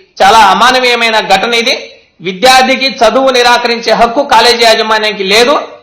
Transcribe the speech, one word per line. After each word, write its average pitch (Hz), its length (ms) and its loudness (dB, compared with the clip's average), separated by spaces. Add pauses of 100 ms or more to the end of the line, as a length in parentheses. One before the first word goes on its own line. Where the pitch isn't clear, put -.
(220)
చాలా 208 160 4
అమానవీయమైన 233 840 0
ఘటన. 240 340 -2
ఇది 233 360 -4 (300)
విద్యార్థికి 254 680 0
చదువు 254 420 0
నిరాకరించే 240 640 0
హక్కు 233 300 0
కాలేజీ 233 420 2
యాజమాన్యానికి 214 600 0
లేదు. 233 360 0 (220)